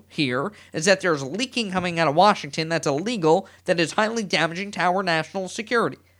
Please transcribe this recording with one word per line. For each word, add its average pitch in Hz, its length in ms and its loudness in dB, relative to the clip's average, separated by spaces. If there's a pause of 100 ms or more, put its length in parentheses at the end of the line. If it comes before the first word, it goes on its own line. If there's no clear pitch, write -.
here, 143 440 -2 (220)
is 160 120 -4
that 190 160 4
there's 156 220 0
leaking 214 480 -4
coming 175 280 -2
out 160 80 4
of 143 80 2
Washington 165 520 2
that's 165 200 -2
illegal, 170 600 2 (180)
that 175 140 0
is 160 140 0
highly 220 300 0
damaging 170 480 -2
to 180 100 -6
our 180 220 2
national 180 460 -2
security. 220 500 -2 (200)